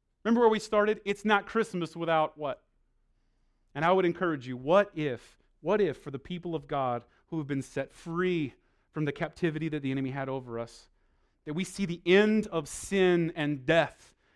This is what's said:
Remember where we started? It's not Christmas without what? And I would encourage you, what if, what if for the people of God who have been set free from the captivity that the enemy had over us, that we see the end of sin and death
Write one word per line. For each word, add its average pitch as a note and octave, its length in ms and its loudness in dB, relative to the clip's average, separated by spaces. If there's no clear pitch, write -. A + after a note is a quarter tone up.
Remember A#3 180 4
where A3+ 80 8
we A3 100 2
started? G#3+ 460 0
It's G3+ 200 -2
not G3+ 200 2
Christmas F#3 500 -4
without D#3+ 420 0
what? C#3+ 240 -6
And D3 100 0
I F3 60 6
would F#3+ 140 4
encourage E3+ 420 -2
you, B2+ 80 -6
what E3+ 400 4
if, C#3+ 420 -6
what G3+ 220 2
if D#3 160 0
for - 120 -14
the C3+ 80 -8
people F3 380 -8
of C#3+ 100 -8
God C3 380 -2
who E3 100 -8
have D3 100 -6
been C#3 140 -2
set - 320 -8
free E3+ 600 -2
from D#3 120 -4
the C#3+ 80 -2
captivity D#3 580 -4
that D3 140 -4
the C3+ 80 -2
enemy C3+ 200 -2
had C3+ 180 -6
over B2+ 280 -8
us, - 300 -12
that D3+ 100 -8
we F3+ 120 -2
see G3 200 -6
the E3+ 200 -4
end G#3+ 420 6
of D#3+ 220 -4
sin F3+ 640 2
and D3 300 -4
death D#3+ 500 0